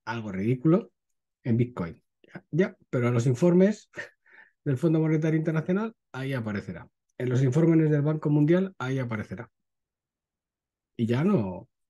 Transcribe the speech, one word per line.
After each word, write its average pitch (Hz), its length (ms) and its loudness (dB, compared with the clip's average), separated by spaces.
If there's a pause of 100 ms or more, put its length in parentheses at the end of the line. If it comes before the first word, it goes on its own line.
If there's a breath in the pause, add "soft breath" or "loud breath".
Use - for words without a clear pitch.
algo 110 260 -8
ridículo, 127 600 0 (520)
en 117 140 0
Bitcoin. 92 420 -4 (220)
Ya, - 300 -20
ya, 185 260 -2 (140)
pero 120 160 0
en 123 80 0
los 120 100 0
informes 175 640 2 (760 loud breath)
del 139 140 -2
Fondo 160 220 2
Monetario 156 400 0
Internacional, 170 560 -4 (160)
ahí 135 220 -6
aparecerá. 104 540 -8 (300)
En 127 120 -4
los 123 120 2
informes 160 480 4
del 147 140 2
Banco 156 260 -2
Mundial, 170 480 2
ahí 131 220 -4
aparecerá. 110 500 -8 (1500)
Y 117 120 -2
ya 120 160 0
no, 110 460 -2 (200)